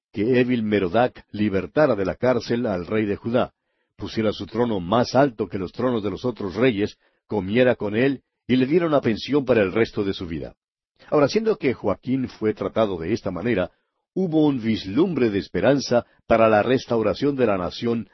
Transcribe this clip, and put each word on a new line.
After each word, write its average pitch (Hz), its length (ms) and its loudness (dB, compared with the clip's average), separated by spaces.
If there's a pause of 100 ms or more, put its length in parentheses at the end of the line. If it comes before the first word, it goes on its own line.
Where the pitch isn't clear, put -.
(120)
que 120 280 2
Evil 123 240 2
Merodach 104 680 0
libertara 104 640 0
de 98 100 -2
la 87 100 -4
cárcel 123 500 -2
al 92 200 -4
rey 110 200 -2
de 101 100 -2
Judá, 113 380 -2 (420)
pusiera 107 360 -4
su 95 140 -8
trono 110 340 -2
más 113 360 0
alto 123 320 0
que 101 100 -10
los 90 140 -6
tronos 120 320 -4
de 101 80 -4
los 90 140 -8
otros 104 300 -6
reyes, 107 420 0 (300)
comiera 110 480 2
con 104 200 -6
él 131 260 0 (260)
y 123 80 2
le 127 100 4
diera 170 200 2
una 147 160 2
pensión 123 440 -2
para 117 160 4
el 92 100 2
resto 110 320 0
de 95 100 -2
su 92 140 -8
vida. 73 280 -10 (540)
Ahora, 143 180 2
siendo 220 300 0
que 131 160 0
Joaquín 120 540 -4
fue 107 260 -2
tratado 98 440 -2
de 82 160 -2
esta 101 180 -4
manera, 90 400 -2 (420)
hubo 160 320 2
un 135 160 0
vislumbre 113 680 0
de 101 100 0
esperanza 117 680 0 (220)
para 113 220 4
la 104 140 4
restauración 120 720 0
de 127 100 2
la 101 120 0
nación 113 560 -4